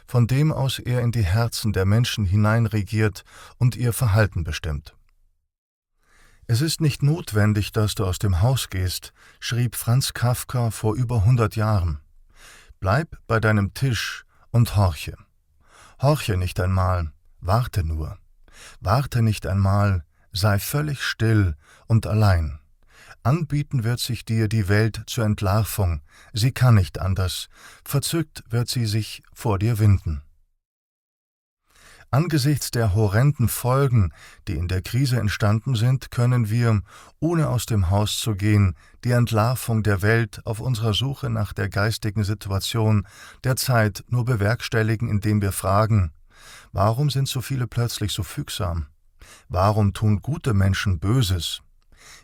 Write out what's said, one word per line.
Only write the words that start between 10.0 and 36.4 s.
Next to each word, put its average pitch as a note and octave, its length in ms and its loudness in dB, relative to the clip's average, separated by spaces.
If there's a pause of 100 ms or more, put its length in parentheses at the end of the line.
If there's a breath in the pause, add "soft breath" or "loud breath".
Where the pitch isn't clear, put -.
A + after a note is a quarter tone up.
Kafka A#2+ 560 -2
vor G#2+ 240 -2
über A#2 320 0
hundert A#2 280 2
Jahren. G2+ 440 0 (840 loud breath)
„Bleib A#2 460 -2
bei A2+ 140 0
deinem G#2 340 2
Tisch - 500 -4 (260 soft breath)
und A#2 240 2
horche. F2 420 0 (840 loud breath)
Horche C#3 340 0
nicht F2+ 220 -4
einmal, F#2 540 0 (280)
warte G2+ 440 -2
nur. D#2 340 -6 (640 loud breath)
Warte B2 420 0
nicht A2 240 0
einmal, G2 580 2 (280)
sei G2+ 260 2
völlig D3 440 -4
still G#2+ 540 2 (300 loud breath)
und G#2+ 220 2
allein. F2 500 2 (640 loud breath)
Anbieten C#3+ 640 -2
wird A#2+ 160 -2
sich - 240 -6
dir A2+ 240 -2
die G#2+ 200 0
Welt G#2+ 380 0
zur - 180 -4
Entlarvung. G2 800 0 (300 loud breath)
Sie G#2+ 180 0
kann B2 240 4
nicht F#2+ 240 2
anders. F#2 500 -4 (360 loud breath)
Verzückt - 640 -4
wird A#2+ 180 -2
sie A#2+ 180 -4
sich G#2+ 360 -4 (100)
vor G2+ 280 -2
dir A2 180 2
winden.“ F#2 440 2 (1900 loud breath)
Angesichts D3 600 0
der A2+ 240 0
horrenden A2+ 540 2
Folgen, B2 640 2 (340 loud breath)
die - 80 -4
in E2+ 140 -4
der F#2 140 -2
Krise B2 360 0
entstanden G#2+ 560 0
sind, A#2+ 380 0
können B2 360 2